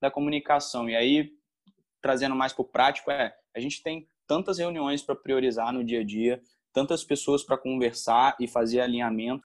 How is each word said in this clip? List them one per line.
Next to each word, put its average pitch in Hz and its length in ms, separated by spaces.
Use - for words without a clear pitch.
da 139 120
comunicação. 143 760
E 113 60
aí, 143 380
trazendo 135 360
mais 131 160
pro 135 120
prático, 135 460
é, 135 240
a 113 60
gente 135 240
tem 160 240
tantas 180 300
reuniões 151 440
pra 139 140
priorizar 123 560
no 127 100
dia 117 200
a - 20
dia, 113 360
tantas 139 300
pessoas 143 400
pra 135 160
conversar 123 800
e 120 80
fazer 117 340
alinhamento. 120 640